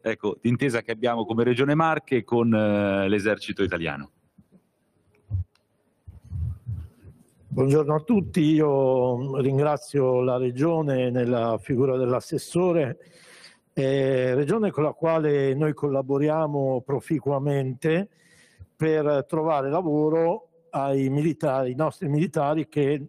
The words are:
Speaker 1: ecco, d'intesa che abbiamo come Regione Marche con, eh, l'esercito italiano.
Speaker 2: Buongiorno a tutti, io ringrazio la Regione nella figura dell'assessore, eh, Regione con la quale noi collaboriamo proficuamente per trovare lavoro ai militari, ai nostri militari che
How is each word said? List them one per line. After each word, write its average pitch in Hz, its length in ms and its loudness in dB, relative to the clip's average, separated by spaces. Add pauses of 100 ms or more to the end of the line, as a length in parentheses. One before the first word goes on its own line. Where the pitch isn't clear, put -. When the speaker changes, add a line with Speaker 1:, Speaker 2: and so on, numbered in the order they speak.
Speaker 1:
ecco, 104 400 -4
d'intesa 120 420 0
che - 80 -10
abbiamo 113 340 -2
come 117 200 0
Regione 135 320 2
Marche 156 480 0
con, 117 280 2
eh, 101 560 2
l'esercito 101 540 -2
italiano. 82 480 -4 (3250)
Speaker 2:
Buongiorno 143 480 2
a 156 60 0
tutti, 185 400 0
io 135 1000 2
ringrazio 135 840 0
la 127 160 0
Regione 131 720 0
nella 120 520 0
figura 131 340 0
dell'assessore, 139 1000 0 (760)
eh, 135 600 0
Regione 175 380 0
con 143 100 -2
la 147 100 0
quale 151 640 0
noi 151 180 0
collaboriamo 139 1120 0
proficuamente 143 1200 -2 (680)
per 147 540 2
trovare 156 420 0
lavoro 165 760 0 (220)
ai 139 400 0
militari, 139 600 0
ai 127 60 -6
nostri 156 320 -2
militari 151 600 0
che 143 400 0